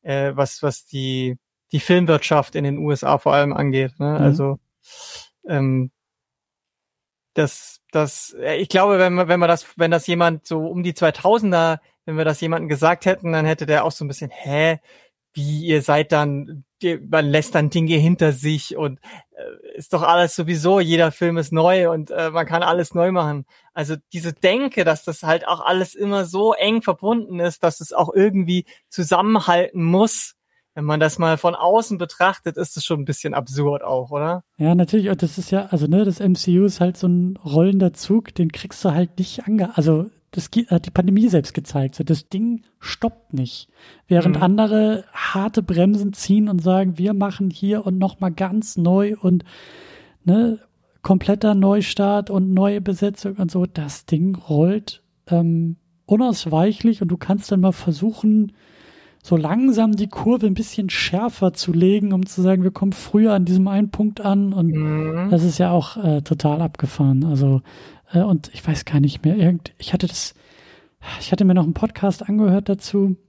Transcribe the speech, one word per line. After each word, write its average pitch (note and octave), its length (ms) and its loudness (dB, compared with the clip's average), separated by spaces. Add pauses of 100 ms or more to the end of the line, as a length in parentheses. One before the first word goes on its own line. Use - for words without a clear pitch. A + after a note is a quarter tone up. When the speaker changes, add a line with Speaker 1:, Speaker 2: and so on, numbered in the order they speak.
Speaker 1:
äh, C#3 320 -4
was, C3+ 260 -4
was C#3+ 240 -4
die, C3 520 -6 (340)
die D3+ 80 0
Filmwirtschaft D#3+ 760 2
in D3+ 80 -2
den C#3+ 140 -2
U D3+ 140 -4
S C#3 120 -4
A C#3+ 140 2
vor D3 160 0
allem C#3+ 200 2
angeht, C3 460 -2
ne? C#3+ 120 -2
Speaker 2:
Mhm. D3+ 120 0
Speaker 1:
Also, C#3+ 360 2 (880)
ähm, C3 440 -2 (1400)
das, - 480 -4 (100)
das, - 480 -2
äh, C#3+ 180 -4
ich F3+ 120 -4
glaube, G3 300 2
wenn F3+ 140 4
man, F3+ 140 0
wenn F3 120 2
man E3+ 100 4
das, E3+ 160 0 (120)
wenn E3 120 2
das E3 160 2
jemand E3+ 400 0
so D#3+ 220 -4
um F3 160 -6
die E3+ 100 -4
zweitausender, F3 880 0 (240)
wenn D#3 120 -6
wir D#3+ 80 0
das D3+ 140 -2
jemandem E3 300 -4
gesagt D#3+ 380 2
hätten, F#3 240 -2
dann D#3 160 0
hätte D#3 180 -2
der D3 180 2
auch D#3+ 80 -2
so D3+ 140 -10
ein - 20 -8
bisschen, C#3 240 -10
"Hä? D#3 480 -2 (560)
Wie, D3+ 300 -4
ihr D#3 160 2
seid D3+ 300 2
dann, D3 520 -2 (200)
ihr, E3+ 260 -2
man D#3 160 2
lässt D3+ 300 0
dann D3+ 160 2
Dinge E3 240 0
hinter D#3 380 4
sich D3 440 -4
und, C#3+ 220 -6 (320)
äh, - 440 -18
ist - 180 -10
doch D#3+ 100 0
alles F3 320 4
sowieso, F3 440 2
jeder E3 320 2
Film E3+ 260 -2
ist D3+ 140 -4
neu E3+ 380 4
und, D#3+ 220 -4
äh, D#3+ 180 -4
man D#3+ 160 -2
kann E3 160 -8
alles E3+ 320 -2
neu F3+ 180 0
machen." D3+ 340 -4 (280)
Also D#3 220 -6 (180)
diese E3 200 -8
Denke, A3 500 0
dass D#3+ 200 0
das E3 200 -10
halt E3 240 0
auch E3 180 -4
alles F#3 300 -2
immer G3+ 300 -4
so G3 280 0
eng A3 300 0
verbunden G3 560 -4
ist, E3+ 240 -4
dass E3 180 -2
es - 120 -12
auch E3 200 -2
irgendwie F#3+ 520 0 (240)
zusammenhalten F3+ 960 0
muss, F#3 520 0 (400)
wenn D3+ 100 -8
man D3+ 140 0
das D#3 200 0
mal D#3+ 180 2
von E3+ 180 0
außen G#3 420 0
betrachtet, F3 600 -2
ist E3+ 200 -6
es D3+ 80 -8
schon D#3 160 -2
ein C3+ 40 -6
bisschen D3 280 -6
absurd C#3+ 500 -2
auch, B2+ 280 -4
oder? D#3+ 320 -4 (140)
Speaker 2:
Ja, D#3+ 180 2
natürlich. F#3+ 340 2
Und F#3+ 120 -2
das - 160 -4
ist - 140 -8
ja, G3 160 -2
also, D3+ 200 -2
ne, F#3 160 2
das G3 160 -2
M F#3 160 2
C F3+ 240 0
U G3 60 4
ist G3 140 -2
halt F3+ 180 0
so F#3 100 -2
ein F3+ 300 0
rollender F3 560 2
Zug, - 420 -2
den E3 160 0
kriegst - 340 -16
du F3+ 60 2
halt E3+ 260 0
nicht F#3 300 -6
ange-, G#3 280 0
also, D#3+ 340 2 (220)
das - 180 -8
ge-, A#3 200 0
hat E3+ 180 0
die - 20 -12
Pandemie G3 380 2
selbst E3 260 0
gezeigt. C#3 400 -4
So, D#3 100 -8
das D#3 240 -2
Ding A3+ 360 -4 (160)
stoppt - 560 -8
nicht. - 340 -6 (380)
Während E3+ 300 4
Speaker 1:
Mhm. D3+ 40 0
Speaker 2:
andere G#3+ 600 2 (100)
harte G#3 480 -4
Bremsen G3 520 2
ziehen G#3 360 0
und F#3 80 0
sagen, F#3 400 0
"Wir G3 160 0
machen G3 380 -2
hier G3+ 340 -2
und F#3 140 -2
noch F#3+ 200 -2
mal F#3 120 -2
ganz F#3+ 440 -4
neu G3 460 2
und, F3+ 220 2 (800)
ne, A3 340 2 (460)
kompletter G3+ 500 2
Neustart G3+ 800 2
und F#3+ 200 0
neue G3+ 300 2
Besetzung G3+ 540 -4
und F#3 160 -4
so." F3+ 160 -2
Das D3 400 -10
Ding F3+ 280 0
rollt, F3 680 -2 (240)
ähm, E3 480 0 (320)
unausweichlich G#3 960 0
und E3+ 60 -2
du F3 80 -2
kannst - 340 -4
dann G3 80 2
mal F#3 140 4
versuchen, G#3+ 800 0 (720)
so F3 120 2
langsam A3 560 2
die G#3 160 -2
Kurve A3+ 380 0
ein F#3+ 60 2
bisschen G3+ 360 -4
schärfer G3+ 640 -2
zu - 180 -6
legen, G3 400 4
um F#3 140 0
zu F#3+ 160 -6
sagen, F#3 220 4
"Wir F#3+ 80 2
kommen G3 200 -2
früher G#3+ 420 2
an F#3+ 120 2
diesem F#3 240 4
einen G#3 220 0
Punkt G#3+ 280 -2
an." G3+ 320 0
Und E3+ 200 2
Speaker 1:
Mhm. D#3 580 -2
Speaker 2:
das E3+ 140 4
ist E3+ 160 0
ja F3+ 120 2
auch, - 240 0
äh, D#3 280 0
total D3+ 380 -2
abgefahren. C#3 640 0
Also, C#3 380 2 (500)
äh, F3 80 2
und F3+ 340 0
ich - 140 -10
weiß D#3 160 -4
gar C#3+ 160 0
nicht C#3+ 240 0
mehr, E3 140 2
irgend-, F3 400 2
ich - 160 -8
hatte F3+ 140 -2
das, - 260 -8 (880)
ich - 100 -4
hatte F#3+ 140 2
mir F#3 80 6
noch F3+ 100 4
einen D#3+ 100 0
Podcast - 540 -4
angehört G3+ 400 2
dazu. G3 480 0 (120)